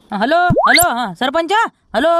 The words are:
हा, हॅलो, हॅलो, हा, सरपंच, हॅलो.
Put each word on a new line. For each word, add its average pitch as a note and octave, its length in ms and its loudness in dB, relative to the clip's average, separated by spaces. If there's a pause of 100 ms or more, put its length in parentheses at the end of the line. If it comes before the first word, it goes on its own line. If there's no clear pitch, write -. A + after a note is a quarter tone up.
(100)
हा, G#3+ 80 -10
हॅलो, B3 180 0 (300)
हॅलो, F4 240 4
हा, A#3 240 -6
सरपंच, D4 380 -4 (400)
हॅलो. D4+ 280 0